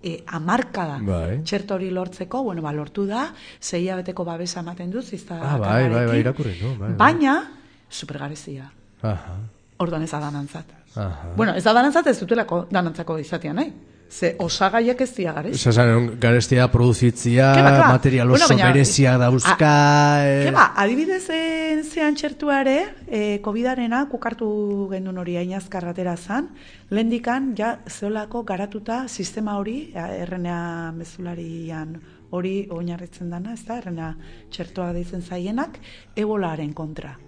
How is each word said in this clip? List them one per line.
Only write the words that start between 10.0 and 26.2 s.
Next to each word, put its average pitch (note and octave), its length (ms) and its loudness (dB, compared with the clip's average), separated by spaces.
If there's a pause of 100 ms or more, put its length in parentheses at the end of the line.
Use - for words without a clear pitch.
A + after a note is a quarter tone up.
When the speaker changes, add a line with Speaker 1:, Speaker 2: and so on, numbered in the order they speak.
Speaker 1:
ez D#3+ 80 -6
da D3 100 -6
danantzat. D3 460 -8 (300)
Speaker 2:
Aha. F2 400 -6
Speaker 1:
Bueno, G3+ 180 2
ez F#3 100 -4
da A3 80 6
danantzat, C#4+ 340 4
ez B3+ 140 4
dutelako F3 500 -2
danantzako E3+ 480 -2
izatea D#3 340 -6
nahi. D4 200 -4 (380)
Ze E3+ 280 -2
osagaiak A3 640 2
ez B3+ 160 2
dira F3 160 -4
garesti. D3+ 360 -2
Speaker 2:
Esan, A#2 360 6 (160)
garestia, B2 500 4
produzitzia, A#2+ 840 4
Speaker 1:
Ke C3+ 80 8
ba, C#3 100 8
ke C#3 80 8
ba. - 80 8
Speaker 2:
material B2+ 400 4
Speaker 1:
Bueno, - 160 6
Speaker 2:
oso A#3+ 100 6
Speaker 1:
baina, A2 160 6
Speaker 2:
berezia C3 480 6
dauzka, C3 520 4
Speaker 1:
a-, D3 580 6
Speaker 2:
eh. C#3 160 4
Speaker 1:
ke - 100 2
ba, - 220 8
adibidez, D4+ 540 0
eh, D#4+ 520 -2
zean D4+ 320 0
txertua D4 460 -2
ere, C4+ 160 2 (320)
eh, G#3 340 -2
covidarena A#3+ 680 -2
kukartu G#3 840 -4
genuen F#3+ 280 -6
hori F3 180 -4
hain F3+ 180 -4
azkar F#3 360 -8
atera F3+ 260 -4
zan, A#3 340 -6 (400)